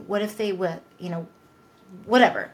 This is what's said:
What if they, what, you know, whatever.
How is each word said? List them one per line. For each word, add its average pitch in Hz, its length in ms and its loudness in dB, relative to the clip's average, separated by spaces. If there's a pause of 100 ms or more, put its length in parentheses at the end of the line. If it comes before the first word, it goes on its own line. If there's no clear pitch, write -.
What 202 160 0
if 208 160 -4
they, 208 140 -2
what, 175 300 -2 (180)
you 175 100 -8
know, 170 180 -4 (800)
whatever. 226 480 4